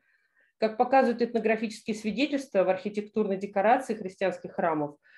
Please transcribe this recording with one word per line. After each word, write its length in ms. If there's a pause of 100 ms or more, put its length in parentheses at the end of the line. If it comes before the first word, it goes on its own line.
(580)
Как 180
показывают 440
этнографические 760
свидетельства, 640
в 60
архитектурной 720
декорации 560
христианских 600
храмов 420 (220)